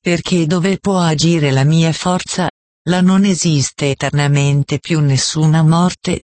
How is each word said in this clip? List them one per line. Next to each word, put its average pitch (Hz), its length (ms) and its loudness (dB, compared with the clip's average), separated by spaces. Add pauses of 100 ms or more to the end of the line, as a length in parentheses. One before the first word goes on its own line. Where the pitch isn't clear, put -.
Perché 170 460 -2
dove 180 320 0
può 190 220 -2
agire 160 500 0
la 135 140 0
mia 160 280 2
forza, 180 560 -4 (360)
là 180 160 0
non 190 240 4
esiste 156 640 -2
eternamente 143 880 0
più 160 220 -2
nessuna 156 640 0
morte 175 640 0